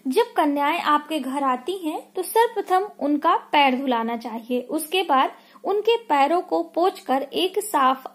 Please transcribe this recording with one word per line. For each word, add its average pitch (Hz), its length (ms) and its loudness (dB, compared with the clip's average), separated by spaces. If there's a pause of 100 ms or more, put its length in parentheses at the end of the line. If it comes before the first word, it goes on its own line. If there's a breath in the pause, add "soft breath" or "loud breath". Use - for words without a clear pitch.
जब 440 260 0
कन्याएं 294 480 0
आपके 302 400 0
घर 262 240 -4
आती 254 340 -2
हैं 330 220 -6 (140)
तो 370 80 -4
सर्वप्रथम 415 680 0 (120)
उनका 294 340 2 (180)
पैर 277 240 4
धुलाना 233 400 -2
चाहिए। 233 460 -6
उसके 320 400 -2
बाद 311 280 2 (340 loud breath)
उनके 415 340 0
पैरों 302 440 2
को 330 220 -2
पोंछकर 320 600 -2
एक 349 360 -4
साफ 269 540 0